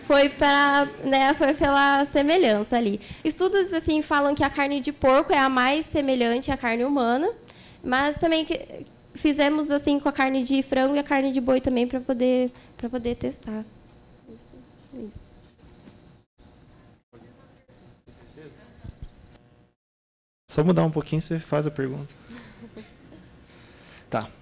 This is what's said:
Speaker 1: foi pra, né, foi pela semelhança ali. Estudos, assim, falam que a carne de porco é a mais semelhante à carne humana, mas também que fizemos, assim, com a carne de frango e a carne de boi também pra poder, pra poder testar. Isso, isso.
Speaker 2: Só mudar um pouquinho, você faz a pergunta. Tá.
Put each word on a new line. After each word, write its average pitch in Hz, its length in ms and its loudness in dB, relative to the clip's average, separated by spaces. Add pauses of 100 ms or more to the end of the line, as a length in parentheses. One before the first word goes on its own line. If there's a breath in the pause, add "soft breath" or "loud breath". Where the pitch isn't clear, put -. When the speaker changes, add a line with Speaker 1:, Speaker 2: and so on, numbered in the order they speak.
Speaker 1:
foi 285 260 4
pra, 285 580 2 (160)
né, 269 300 2
foi 302 220 2
pela 277 500 2
semelhança 277 720 2
ali. 214 240 -2 (220 loud breath)
Estudos, 370 500 0
assim, 311 300 0
falam 285 320 0
que 294 80 0
a 277 60 0
carne 285 300 -2
de 269 120 -6
porco 277 420 2
é 294 60 4
a 269 100 4
mais 269 380 0
semelhante 262 640 0
à 269 60 -2
carne 240 280 -2
humana, 277 440 0 (540 loud breath)
mas 269 320 0
também 320 300 0
que - 400 -10 (300)
fizemos, 294 560 2
assim, 285 280 0
com 285 80 -2
a 277 40 0
carne 269 320 0
de 269 180 0
frango 269 340 0
e 285 40 2
a 285 40 -2
carne 277 280 0
de 262 100 0
boi 254 180 2
também 247 280 0
pra 254 120 -4
poder, 254 520 0 (260 loud breath)
pra 240 100 -10
poder 240 280 -6
testar. 220 500 -8 (640)
Isso, 226 240 -20 (400)
isso. 226 380 -16 (4000)
Speaker 2:
Só - 180 -2
mudar 170 180 4
um 165 80 2
pouquinho, 156 300 -4
você 165 180 -6
faz 151 260 -4
a 147 60 -4
pergunta. 143 420 -8 (2000 loud breath)
Tá. 110 180 -4 (140)